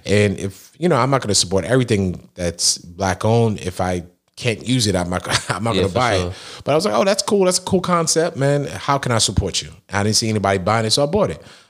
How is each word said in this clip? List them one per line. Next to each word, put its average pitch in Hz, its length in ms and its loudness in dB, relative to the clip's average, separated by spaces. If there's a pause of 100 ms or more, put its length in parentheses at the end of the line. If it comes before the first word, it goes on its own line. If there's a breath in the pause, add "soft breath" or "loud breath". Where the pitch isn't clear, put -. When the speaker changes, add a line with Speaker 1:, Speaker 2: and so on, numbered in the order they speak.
Speaker 1:
And 101 340 2
if, - 400 -10
you 165 80 0
know, 160 80 4
I'm 127 140 4
not 135 120 2
gonna 101 140 0
support 92 300 0
everything 101 680 0
that's - 440 -2
black 90 480 -4
owned. 113 340 2
If 90 220 -6
I 92 220 -2 (340)
can't 110 280 -4
use 117 220 2
it, 95 80 0
I'm 87 140 0
not, 90 180 -4
<laughs> - 240 -6
I'm 104 140 -4
not 113 100 0
Speaker 2:
Yeah, 92 60 2
Speaker 1:
gonna 98 100 0
Speaker 2:
for 87 40 -8
Speaker 1:
buy 117 220 2
Speaker 2:
sure. 90 120 -2
Speaker 1:
it." 95 40 -10 (300 loud breath)
But 135 80 -2
I 147 40 4
was 165 100 2
like, 214 80 0
"Oh, 214 100 2
that's 202 200 0
cool. 202 200 2
That's 180 160 2
a - 40 -8
cool 185 180 0
concept, 170 560 0
man. 139 300 0
How 135 300 -2
can 127 140 -2
I 117 60 2
support 95 440 0
you?" 73 80 -14 (220)
I 101 120 0
didn't 107 120 2
see 113 140 0
anybody 98 300 2
buying 107 260 0
it, 110 60 -2
so 143 120 2
I 147 40 0
bought 170 220 0
it. 82 120 -8 (280 loud breath)